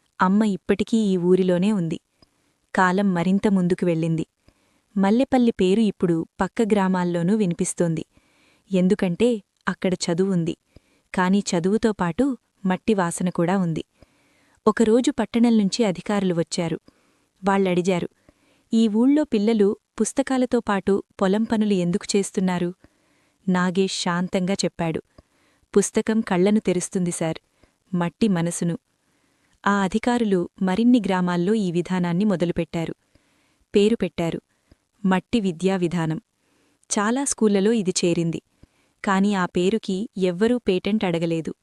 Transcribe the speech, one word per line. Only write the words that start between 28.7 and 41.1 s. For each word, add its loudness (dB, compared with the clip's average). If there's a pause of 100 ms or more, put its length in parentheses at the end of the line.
ఆ 2
అధికారులు 0 (120)
మరిన్ని 4
గ్రామాల్లో 0
ఈ 0
విధానాన్ని -2
మొదలుపెట్టారు. -2 (800)
పేరు 4
పెట్టారు, -4 (640)
మట్టి 0
విద్యా -2
విధానం. -2 (840)
చాలా -2
స్కూళ్లలో 2
ఇది -2 (100)
చేరింది, -2 (600)
కాని 0
ఆ -2
పేరుకి -2 (100)
ఎవ్వరూ 0
పేటెంట్ -2
అడగలేదు. -2